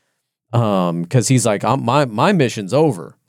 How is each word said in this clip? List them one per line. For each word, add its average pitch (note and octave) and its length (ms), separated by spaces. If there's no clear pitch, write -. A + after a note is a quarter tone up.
um, F#2 520
'cause A2+ 240
he's B2 160
like, G2+ 200
"I'm, B2+ 200
my, C#3 200
my B2+ 280
mission's A2+ 400
over. C3 440